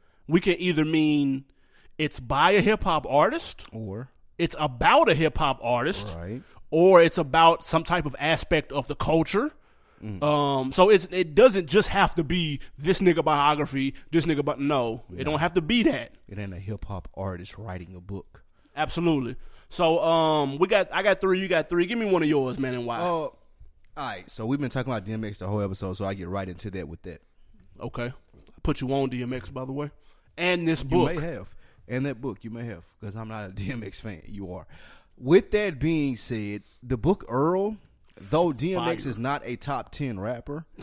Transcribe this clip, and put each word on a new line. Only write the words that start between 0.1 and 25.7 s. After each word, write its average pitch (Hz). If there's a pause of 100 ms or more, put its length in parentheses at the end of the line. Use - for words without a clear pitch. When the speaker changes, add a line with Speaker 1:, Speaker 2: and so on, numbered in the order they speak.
Speaker 1:
we 160
can 180
either 165
mean 147 (520)
it's 151
by 143
a 202
hip 202
hop 160
artist, 196
Speaker 2:
Or 110 (280)
Speaker 1:
it's 165
about 151
a 165
hip 156
hop 139
artist, 120
Speaker 2:
Right. 98 (280)
Speaker 1:
or 175
it's 170
about 165
some 165
type 175
of 131
aspect 156
of 139
the 139
culture. 165 (500)
Speaker 2:
Mm. 104
Speaker 1:
Um, 143
so 185
it's, 202
it 175
doesn't 196
just 180
have 185
to 170
be 151 (160)
this 170
nigga 170
biography, 143 (160)
this 160
nigga 147
bi-, 143
no, 131
it 92
Speaker 2:
Yeah. 131
Speaker 1:
don't 151
have 170
to 180
be 214
that. 202 (160)
Speaker 2:
It 98
ain't 98
a 87
hip 101
hop 95
artist 92
writing 87
a 90
book. 95 (340)
Speaker 1:
Absolutely. 151 (320)
So, 170
um, 156
we 185
got, 196
I 185
got 196
three, 185
you 190
got 165
three. 170
Give 220
me 220
one 185
of 151
yours, 135
man, -
and 120
why? 117
Speaker 2:
Uh, 175
all 165 (600)
right, 107
so 113
we've 139
been 131
talking 127
about 107
D 101
M 110
X 104
the 95
whole 104
episode, 95